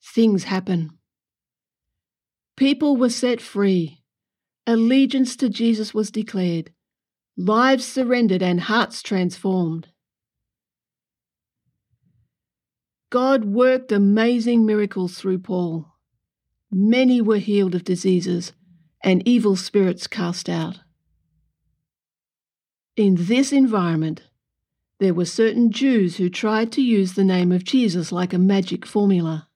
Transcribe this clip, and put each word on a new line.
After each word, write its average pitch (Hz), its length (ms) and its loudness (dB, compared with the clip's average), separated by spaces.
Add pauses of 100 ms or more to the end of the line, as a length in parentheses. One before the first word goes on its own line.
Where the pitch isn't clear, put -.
things 220 420 0
happen. 185 440 -4 (1700)
People 285 400 2
were 247 120 2
set 240 300 -2
free. 190 600 -2 (640)
Allegiance 254 720 2
to 262 120 -2
Jesus 220 460 -2
was 214 160 -4
declared. 180 640 -4 (640)
Lives 240 480 2
surrendered 240 560 0
and 180 200 0
hearts 214 420 -2
transformed. 180 840 -4 (3250)
God 254 340 0
worked 254 460 0
amazing 220 760 2
miracles 202 540 -2
through 185 200 -2
Paul. 175 540 -6 (760)
Many 240 500 4
were 214 160 2
healed 196 380 0
of 180 80 -4
diseases 180 680 -2 (500)
and 185 240 2
evil 214 280 2
spirits 185 520 -2
cast 175 420 -6
out. 170 300 -6 (2250)
In 196 240 2
this 240 340 0
environment, 175 720 0 (760)
there 190 140 2
were 175 120 -2
certain 226 440 2
Jews 233 460 0
who 180 140 -2
tried 220 440 -2
to 285 80 -2
use 202 320 0
the 196 120 2
name 180 260 2
of 180 140 0
Jesus 180 460 0
like 180 200 -4
a 185 60 -2
magic 185 480 0
formula. 175 720 0